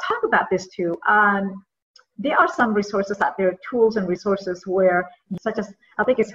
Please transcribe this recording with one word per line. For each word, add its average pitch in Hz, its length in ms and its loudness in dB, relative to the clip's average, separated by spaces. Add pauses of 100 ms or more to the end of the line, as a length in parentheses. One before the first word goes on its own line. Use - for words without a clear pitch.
talk 453 180 -4
about 180 280 0
this 180 160 -2
too. 170 280 -4 (120)
Um, 202 560 2 (540)
there 277 200 -2
are 349 120 4
some 226 240 0
resources 202 480 -2
out - 160 0
there, 185 200 2 (120)
tools 226 260 2
and 196 120 0
resources 185 600 -4
where, 185 420 2 (320)
such 220 160 -4
as, 202 160 -6 (240)
I 208 60 0
think 247 160 2
it's 214 160 -2